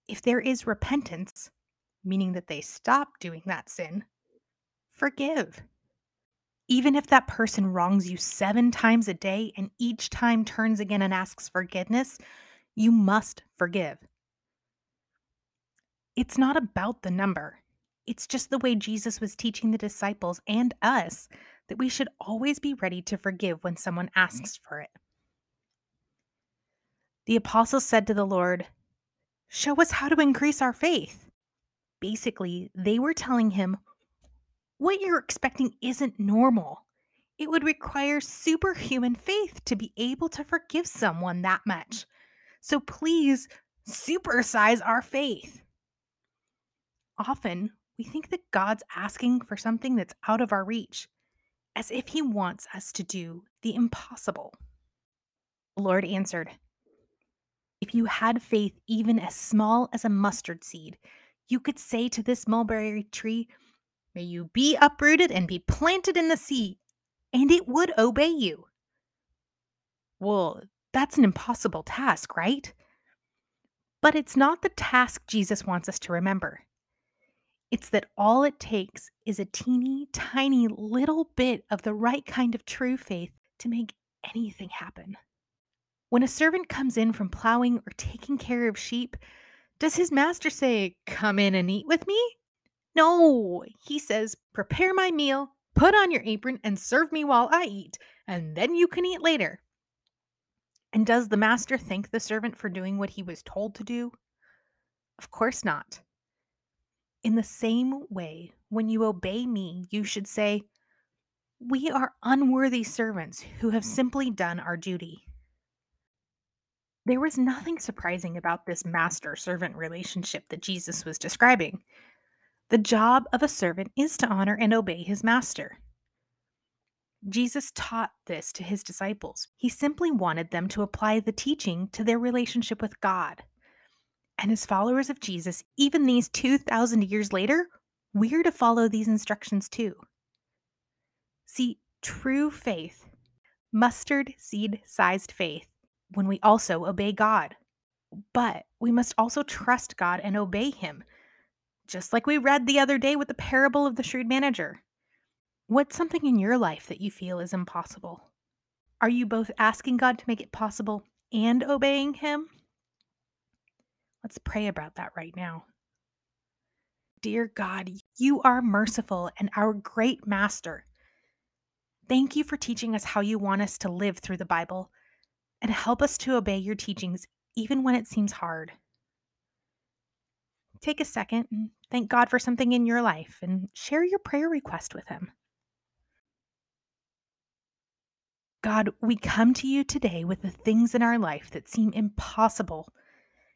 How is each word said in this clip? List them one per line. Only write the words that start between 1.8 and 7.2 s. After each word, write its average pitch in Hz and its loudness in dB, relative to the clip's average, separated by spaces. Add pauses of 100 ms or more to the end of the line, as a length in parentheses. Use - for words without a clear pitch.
meaning 190 0
that 175 -8
they 151 -8
stop - -2
doing 165 -12
that 185 -8
sin, 170 -8 (880)
forgive. 277 -4 (1080)
Even 262 4
if 285 0
that 262 6